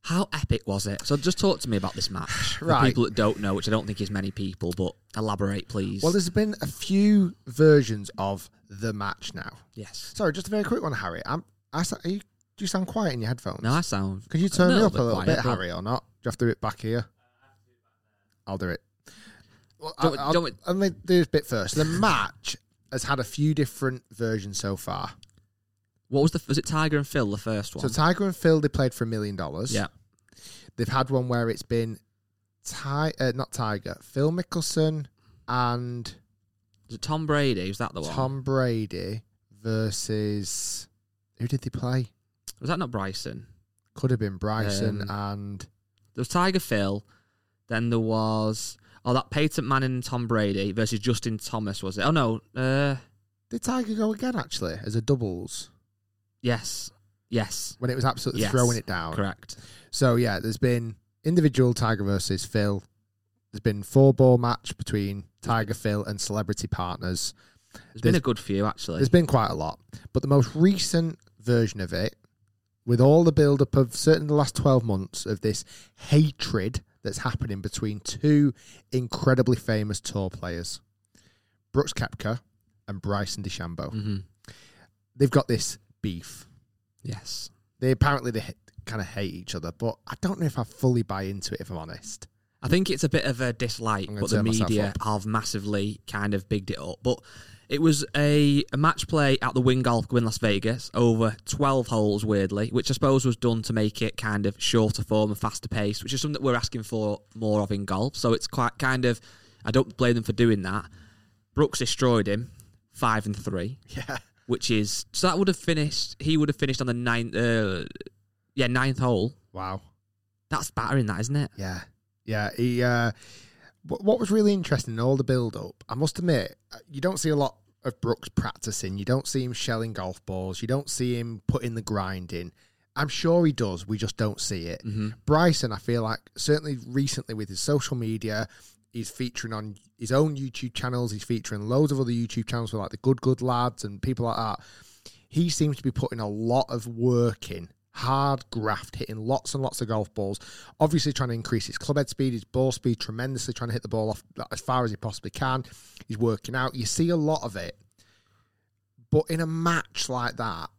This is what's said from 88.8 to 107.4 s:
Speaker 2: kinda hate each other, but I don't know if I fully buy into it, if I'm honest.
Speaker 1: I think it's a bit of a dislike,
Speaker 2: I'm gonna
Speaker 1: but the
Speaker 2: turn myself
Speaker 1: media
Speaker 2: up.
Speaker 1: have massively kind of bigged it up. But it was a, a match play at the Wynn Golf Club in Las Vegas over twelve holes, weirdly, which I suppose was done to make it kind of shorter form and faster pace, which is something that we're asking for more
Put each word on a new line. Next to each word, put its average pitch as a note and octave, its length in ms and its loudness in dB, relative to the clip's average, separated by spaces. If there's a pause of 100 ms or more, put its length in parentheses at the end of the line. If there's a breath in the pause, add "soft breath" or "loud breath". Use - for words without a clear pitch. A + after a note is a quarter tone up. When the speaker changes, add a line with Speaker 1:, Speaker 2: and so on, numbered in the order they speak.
Speaker 2:
kinda A2 180 -6
hate G2+ 300 -6
each F2 200 -10
other, E2 180 -8
but - 240 -4 (120)
I - 120 -10
don't F#3 200 -2
know E3 60 0
if - 120 -2
I A#2+ 60 -2
fully B2 380 2
buy G2 220 -4
into F#2+ 300 -6
it, - 60 -8
if - 100 -10
I'm F2+ 80 -8
honest. - 480 -14 (360)
Speaker 1:
I C3+ 60 -4
think F3+ 220 2
it's C3+ 140 -2
a E3 40 2
bit D3 160 2
of B2 160 -2
a B2 120 0
dislike, A2 560 -2
Speaker 2:
I'm G#2 80 -10
gonna G2+ 60 -6
Speaker 1:
but - 80 -2
the A2 60 2
Speaker 2:
turn G#2+ 100 4
myself A2 240 2
Speaker 1:
media G#2 180 2
Speaker 2:
up. - 160 -6
Speaker 1:
have G#2+ 220 -2
massively G#2 800 -2
kind G#2 280 -2
of G2 140 -4
bigged G2+ 220 -2
it - 80 -4
up. D#2+ 240 -10
But B2 180 0 (500 loud breath)
it C#3+ 100 0
was D3+ 240 4 (120)
a, D3 560 6
a - 40 -2
match D#3 320 2
play C#3 320 4
at B2 140 -2
the C3 60 4
Wynn B2+ 220 4
Golf A#2+ 260 2
Club B2 100 2
in A#2 60 2
Las A2 140 -2
Vegas A2 540 0
over A2+ 440 4 (100)
twelve C3+ 400 2
holes, G#2+ 380 2
weirdly, G2+ 440 2
which - 220 0
I C3+ 40 2
suppose C3+ 300 4
was A#2+ 120 2
done A2+ 260 0
to - 100 -4
make G#2+ 300 0
it - 140 -4
kind G#2 280 -2
of G2+ 160 -2
shorter G#2+ 440 4
form G#2+ 260 2
and G#2 80 -4
faster - 300 -6
pace, G#2 340 -2
which - 100 -6
is C3 80 -2
something D3+ 140 -2
that - 80 -6
we're C3 140 2
asking A#2 260 -4
for G#2+ 380 -2 (140)
more G#2+ 280 2